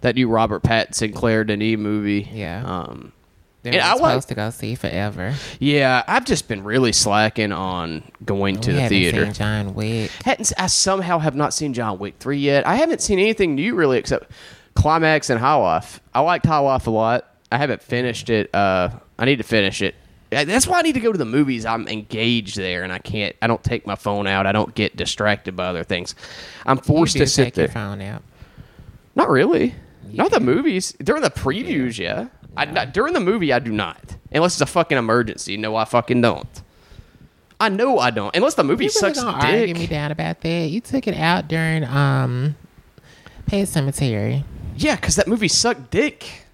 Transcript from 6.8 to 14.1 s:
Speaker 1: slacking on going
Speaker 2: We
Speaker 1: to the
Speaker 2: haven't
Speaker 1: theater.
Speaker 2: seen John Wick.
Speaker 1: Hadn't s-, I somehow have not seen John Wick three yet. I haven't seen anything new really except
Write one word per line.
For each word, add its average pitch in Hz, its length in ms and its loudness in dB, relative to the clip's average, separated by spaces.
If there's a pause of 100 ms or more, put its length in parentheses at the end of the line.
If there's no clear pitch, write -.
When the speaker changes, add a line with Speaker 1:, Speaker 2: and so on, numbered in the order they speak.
Speaker 1:
slacking 107 600 2
on 85 520 -4 (220)
going 98 300 0
Speaker 2:
We 107 60 -6
Speaker 1:
to 123 120 0
the 139 80 2
Speaker 2:
haven't 104 160 2
Speaker 1:
theater. 85 280 2
Speaker 2:
seen 104 80 -6
John 104 420 -4
Wick. 107 340 -4 (160)
Speaker 1:
Hadn't 240 260 0
s-, - 60 -6
I 185 100 0
somehow 185 520 0
have 151 160 0
not 147 180 0
seen 147 200 -4
John 110 260 -4
Wick 101 200 -8
three 143 200 -4
yet. 139 260 2
I 175 100 2
haven't 320 260 0
seen 196 180 0
anything 196 360 2
new 185 200 -2
really 139 240 4
except - 320 -4 (420)